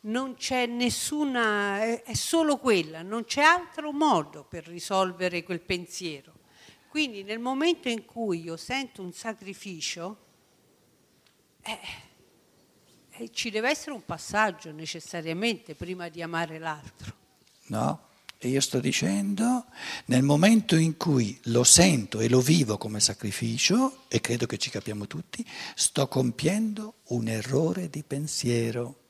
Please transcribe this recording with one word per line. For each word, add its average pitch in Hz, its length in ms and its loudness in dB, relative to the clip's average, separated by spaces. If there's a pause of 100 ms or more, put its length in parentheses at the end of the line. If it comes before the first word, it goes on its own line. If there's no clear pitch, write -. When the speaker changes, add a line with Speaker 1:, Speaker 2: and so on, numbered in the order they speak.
Speaker 1:
Non 247 320 -4
c'è 254 320 0
nessuna, 233 1160 0
è, 233 180 -2
è 226 140 -12
solo 311 420 2
quella, 165 460 0
non 214 220 -6
c'è 285 160 -2
altro 320 500 2
modo 208 520 0
per 165 240 -12
risolvere 180 760 -2
quel 170 160 -6
pensiero. 165 800 -8 (520)
Quindi 254 320 -4
nel 208 160 -8
momento 269 500 0
in 233 160 -4
cui 196 380 -4
io 165 160 -8
sento 247 460 -8
un 180 100 -10
sacrificio, 190 1040 -10 (1400)
eh, 220 160 -8 (1300)
eh, 233 200 -14
ci - 200 -4
deve 220 180 0
essere 302 220 -4
un 233 120 -10
passaggio 180 680 -2
necessariamente 160 1040 -6
prima 175 340 -10
di 165 140 -10
amare 165 340 -4
l'altro. 156 560 -10 (540)
Speaker 2:
No, - 400 -4 (320)
e - 80 -6
io 135 120 2
sto 131 200 0
dicendo, 233 840 0 (400)
nel 127 180 4
momento 165 520 6
in 160 220 4
cui 127 460 2
lo 120 200 4
sento 135 580 6
e 117 60 2
lo 127 140 8
vivo 123 380 4
come 107 200 -6
sacrificio, 113 1080 0
e 113 120 0
credo 117 280 0
che 101 100 -6
ci - 140 -6
capiamo 104 340 -6
tutti, - 420 -10 (280)
sto - 320 0
compiendo 202 880 -2 (140)
un 117 180 -2
errore 131 640 0
di 151 100 -10
pensiero. 120 960 -2 (140)